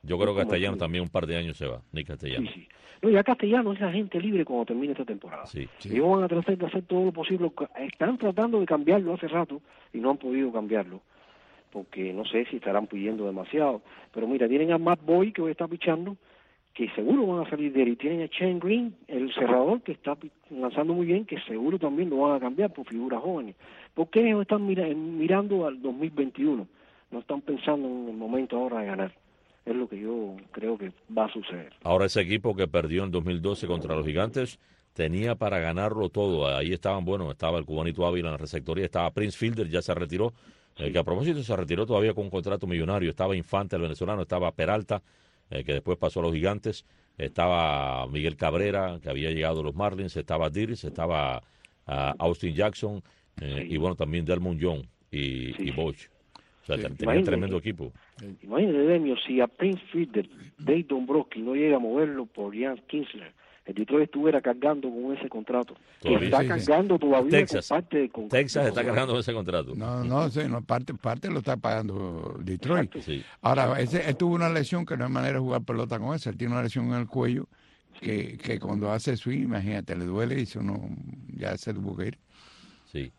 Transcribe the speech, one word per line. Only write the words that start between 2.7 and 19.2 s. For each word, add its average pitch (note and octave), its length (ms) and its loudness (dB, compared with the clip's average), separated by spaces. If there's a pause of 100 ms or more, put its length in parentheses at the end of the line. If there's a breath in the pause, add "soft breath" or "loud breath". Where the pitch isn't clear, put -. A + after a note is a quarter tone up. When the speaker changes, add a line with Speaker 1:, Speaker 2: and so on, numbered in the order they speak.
Speaker 2:
No, G#3 80 4
ya G3+ 140 6
Castellanos A3 540 2
es G3 40 -6
agente F#3+ 400 -2
libre F#3+ 240 0
cuando A#2+ 200 -2
termine C3 280 -2
esta C3+ 120 -6
temporada. F2+ 420 -10
Speaker 1:
Sí. C#2 200 -10 (120)
Speaker 3:
Sí. F#2+ 140 -14
Speaker 2:
Ellos C#3+ 160 4
van F#3+ 140 6
a F3+ 40 0
tratar E3+ 300 2
de F3 100 -2
hacer F#3 160 -4
todo F#3 220 2
lo F#3 60 2
posible, E3+ 400 0 (280)
están G3 400 -2
tratando A3 400 2
de F#3 80 4
cambiarlo E3+ 480 4
hace E3+ 120 -6
rato D#3 340 -2 (320 soft breath)
y A#2+ 60 -6
no B2+ 120 4
han C#3 60 2
podido C3 340 0
cambiarlo, G#2 500 -2 (680 soft breath)
porque F#2+ 420 -6
no G#2 120 -6
sé A#2 200 0
si - 120 -8
estarán G#2 280 0
pidiendo G#2 400 -4
demasiado. A2 560 0 (320 loud breath)
Pero A2+ 140 -4
mira, B2 200 2
tienen D3+ 240 4
a E3 60 4
Matt E3 260 2
Boyd, F3+ 300 4
que - 80 -4
hoy D#3+ 100 0
está E3 160 -4
pichando, F3 480 -2 (580 soft breath)
que A#2 180 -4
seguro A3+ 360 4
van F3 180 0
a - 40 -12
salir D3 240 -2
de C3 100 6
él, A#2+ 60 4
y A#2+ 60 2
tienen E3 260 -2
a D#3+ 100 -2
Shane F3+ 280 0
Green, G#3+ 360 0 (120)
el C3 260 -2